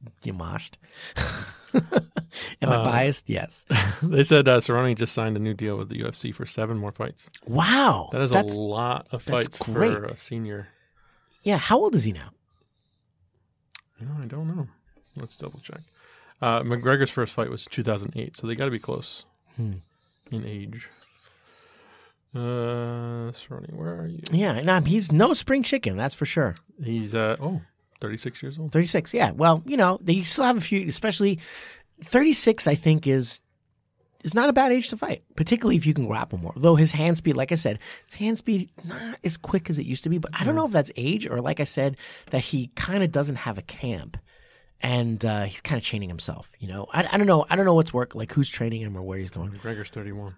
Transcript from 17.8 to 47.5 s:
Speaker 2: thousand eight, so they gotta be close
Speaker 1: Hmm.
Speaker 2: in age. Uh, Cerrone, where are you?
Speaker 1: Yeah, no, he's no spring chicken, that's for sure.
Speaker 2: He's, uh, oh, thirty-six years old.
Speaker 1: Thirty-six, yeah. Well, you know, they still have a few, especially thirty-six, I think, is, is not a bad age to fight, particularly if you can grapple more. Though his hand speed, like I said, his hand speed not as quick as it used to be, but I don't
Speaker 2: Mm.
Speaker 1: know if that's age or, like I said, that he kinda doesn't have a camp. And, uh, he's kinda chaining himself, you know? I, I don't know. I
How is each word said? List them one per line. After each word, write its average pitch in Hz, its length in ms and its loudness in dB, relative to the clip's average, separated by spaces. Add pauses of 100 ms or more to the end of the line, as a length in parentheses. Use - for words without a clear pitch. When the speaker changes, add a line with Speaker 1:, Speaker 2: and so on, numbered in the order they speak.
Speaker 2:
thousand 104 340 -2
eight, - 200 -10
so 117 100 -10
they 117 80 -4
gotta 135 160 -2
be 117 80 -4
close - 460 -10 (320)
Speaker 1:
Hmm. 107 200 -4 (540)
Speaker 2:
in 117 140 -6
age. 107 440 -12 (1500)
Uh, 120 960 -6
Cerrone, - 420 -14
where 170 260 -8
are 165 60 -8
you? 165 140 -10 (100)
Speaker 1:
Yeah, 165 300 2
no, 180 200 4
he's 170 300 2
no 196 220 6
spring 269 300 2
chicken, 160 340 -2
that's 127 180 -2
for 139 120 -4
sure. 120 280 0 (280)
Speaker 2:
He's, 113 320 -4
uh, 110 260 0
oh, 160 220 -4 (380)
thirty-six 113 420 -8
years 139 160 -10
old. 160 140 -8
Speaker 1:
Thirty-six, 165 420 2
yeah. 196 160 4
Well, 160 340 4
you 277 140 -4
know, 185 240 6
they 185 220 2
still 262 200 0
have 247 140 4
a - 20 -2
few, 190 260 0
especially 202 520 0 (640)
thirty-six, 247 640 6
I 147 80 4
think, 156 320 4
is, 131 340 2 (840)
is 156 120 -4
not 262 160 4
a - 20 4
bad 262 200 6
age 247 180 0
to 220 80 -8
fight, - 240 -6 (140)
particularly 233 400 4
if 147 100 2
you 151 80 4
can 135 120 0
grapple 107 320 -4
more. 85 180 -6
Though 160 200 8
his 160 160 6
hand 160 240 2
speed, 156 200 0
like 131 160 0
I - 20 0
said, 113 240 0 (260)
his - 140 -20
hand 220 180 0
speed 202 320 -2 (160)
not 226 400 -10
as 165 140 -4
quick 180 320 -2
as 156 80 -2
it - 80 -4
used 127 160 -6
to 160 80 -2
be, 175 80 0
but 160 200 -8
I 180 60 -2
don't 269 80 2
Speaker 2:
Mm. 311 60 2
Speaker 1:
know 320 80 0
if 226 60 -2
that's 147 240 2
age 165 300 -2
or, 120 140 -4
like 135 200 -2
I 143 40 0
said, 139 320 -2 (360)
that 131 120 0
he 127 320 -4
kinda 190 320 0
doesn't 143 280 0
have 113 200 -6
a 98 60 -10
camp. - 560 -8 (640)
And, 120 420 0
uh, 104 200 0
he's 95 180 -8
kinda 131 180 -2
chaining 101 300 -6
himself, - 480 -10
you 98 100 -10
know? 98 240 -8
I, 170 180 0
I 190 60 0
don't 202 100 4
know. 160 220 6
I - 80 2